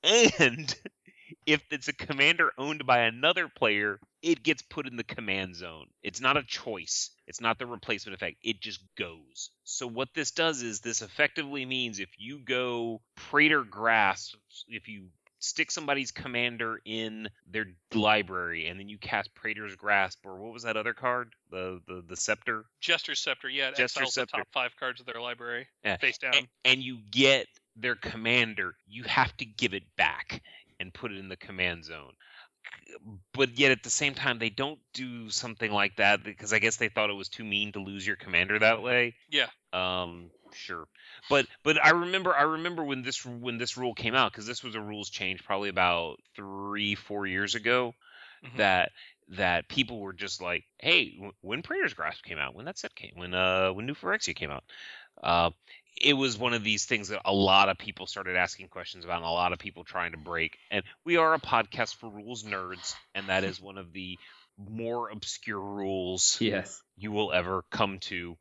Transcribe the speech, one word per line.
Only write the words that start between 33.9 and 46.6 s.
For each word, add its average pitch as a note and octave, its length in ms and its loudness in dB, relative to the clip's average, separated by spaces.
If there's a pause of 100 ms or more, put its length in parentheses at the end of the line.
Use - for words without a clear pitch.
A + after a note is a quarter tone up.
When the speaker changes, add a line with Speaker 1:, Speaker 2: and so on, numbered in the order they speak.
Speaker 1:
same C#3+ 240 0
time, B2 240 -2
they A2+ 120 -2
don't C#3 280 -4 (160)
do A#2+ 360 -10
something A2 420 -4
like G2+ 240 2
that G2+ 260 6
because G#2 300 -6
I A2 80 4
guess A2 160 2
they A2+ 120 0
thought G#2+ 220 2
it G2+ 40 -4
was G2 140 -8
too - 160 -10
mean G2+ 280 -2
to G#2 80 -8
lose G2 260 -6
your G2+ 100 -2
commander F#2+ 420 0
that A2 240 6
way. A#2+ 320 2 (160)
Speaker 2:
Yeah. C3+ 160 2 (260)
Speaker 1:
Um, F2+ 580 -4 (220)
sure. E2 340 -12 (440)
But, C#3 160 6 (180)
but D#3 200 4
I D#3 60 10
remember, F3+ 440 4
I C#3 80 6
remember D#3+ 420 0
when C3+ 180 -4
this, C3 220 -6
when A#2+ 340 -6
this A#2+ 180 -4
rule B2+ 180 -2
came A2+ 200 -2
out, B2 180 4
'cause G#2 140 -10
this A#2+ 160 -8
was A#2 120 -10
a A2 60 -4
rules G#2 300 -8
change F#2+ 340 -6
probably G2+ 260 -2
about F2 480 2 (180)
three, G2+ 580 -4